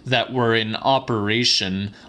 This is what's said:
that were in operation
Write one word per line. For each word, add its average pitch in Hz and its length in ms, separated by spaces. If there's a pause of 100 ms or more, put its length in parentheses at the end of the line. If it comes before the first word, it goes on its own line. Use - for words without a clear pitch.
that 123 300
were 120 220
in 110 220
operation 107 1160 (160)